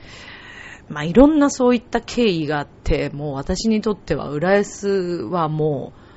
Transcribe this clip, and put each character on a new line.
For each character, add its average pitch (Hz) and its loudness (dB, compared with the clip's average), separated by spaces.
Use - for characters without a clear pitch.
ま 151 -8
あ、 147 -4
い 170 -4
ろ 247 10
ん 311 4
な 285 4
そ 254 2
う 247 6
い 240 2
っ 233 -8
た - -4
経 - -2
緯 170 2
が 147 -2
あ - -4
っ - -10
て、 143 -2
も 143 -8
う - -8
私 160 -4
に 220 2
と 214 -2
っ - -6
て - -6
は - -4
浦 160 2
安 196 -2
は 160 -2
も 151 -2
う - -20